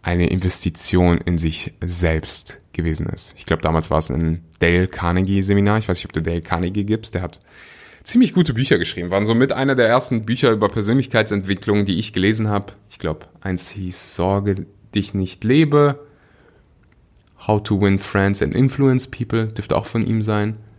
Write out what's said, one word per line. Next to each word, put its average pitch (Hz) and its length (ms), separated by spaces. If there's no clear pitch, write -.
eine 87 240
Investition 90 920
in 87 200
sich 80 420
selbst 85 760
gewesen 80 340
ist. - 320
Ich - 80
glaub, - 160
damals 80 260
war 76 100
es 80 120
ein 80 320
Dale 87 300
Carnegie 92 540
Seminar. 101 360
Ich 110 100
weiß 92 100
nicht, - 80
ob - 60
du - 80
Dale 85 220
Carnegie 92 420
gibst. 110 300
Der 92 80
hat - 180
ziemlich - 320
gute 165 180
Bücher 117 260
geschrieben. 87 320
Waren 101 140
somit 117 280
einer 135 240
der 120 100
ersten 113 400
Bücher 120 240
über 107 180
Persönlichkeitsentwicklung, 104 1160
die 95 160
ich - 120
gelesen 107 360
hab. 104 280
Ich - 80
glaub, 78 300
eins 92 300
hieß - 460
Sorge 98 500
dich - 220
nicht, 95 300
lebe. 143 600
How 104 160
to 104 180
win 98 180
friends 98 440
and - 120
influence 131 520
people. 113 400
Dürfte 110 300
auch 104 100
von 117 180
ihm 113 180
sein. 107 340